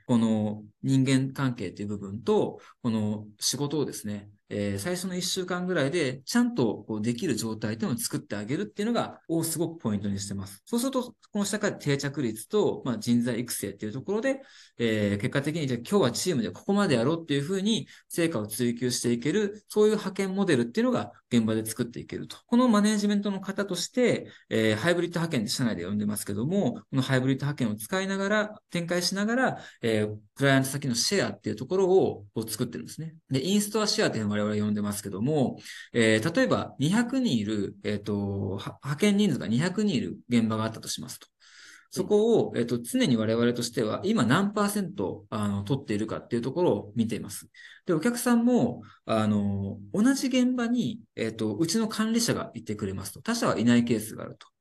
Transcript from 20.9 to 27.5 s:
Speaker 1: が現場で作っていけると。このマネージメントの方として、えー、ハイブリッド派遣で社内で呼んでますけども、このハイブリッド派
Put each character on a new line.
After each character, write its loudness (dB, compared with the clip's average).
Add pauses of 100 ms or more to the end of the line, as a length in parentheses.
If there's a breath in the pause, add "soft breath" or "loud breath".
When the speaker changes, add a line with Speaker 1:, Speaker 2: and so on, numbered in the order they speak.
Speaker 1:
が -2 (180 loud breath)
現 4
場 2
で 0
作 -4
っ -8
て -12
い -10
け -8
る -10
と。 -14
こ 4
の 6
マ 6
ネ 4
ー 0
ジ 2
メ 2
ン 0
ト -2
の -4
方 -4
と -4
し -4
て、 2 (240 loud breath)
え 4
ー、 0
ハ 2
イ 6
ブ -2
リ 0
ッ -10
ド -2
派 0
遣 0
で -4
社 -2
内 0
で -6
呼 -4
ん -2
で 0
ま -2
す -8
け -4
ど -2
も、 0
こ -14 (100)
の 0
ハ 2
イ 2
ブ 0
リ 2
ッ -4
ド -4
派 -2